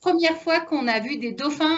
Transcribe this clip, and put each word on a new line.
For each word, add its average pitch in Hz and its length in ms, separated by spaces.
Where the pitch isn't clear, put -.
première 339 360
fois 330 240
qu'on 294 280
a 226 100
vu 262 200
des 233 120
dauphins, 302 460